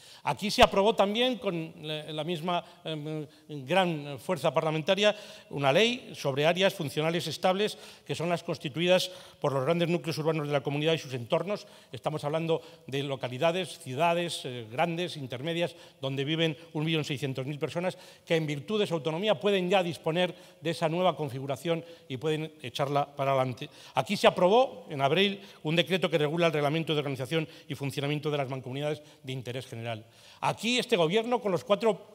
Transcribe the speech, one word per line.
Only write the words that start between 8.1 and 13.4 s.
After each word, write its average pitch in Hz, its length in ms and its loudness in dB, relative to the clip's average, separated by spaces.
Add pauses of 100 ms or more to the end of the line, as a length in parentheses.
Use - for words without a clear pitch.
son 165 140 -4
las 170 160 -2
constituidas 170 680 2 (300)
por 143 120 2
los 135 120 0
grandes 170 240 2
núcleos 165 300 -2
urbanos 156 280 0
de 143 60 -4
la 139 100 2
comunidad 147 300 0
y 160 60 0
sus 131 160 -10
entornos. 160 520 -2 (240)
Estamos 151 320 -6
hablando 160 380 0 (260)
de 139 160 -4
localidades, 139 760 -2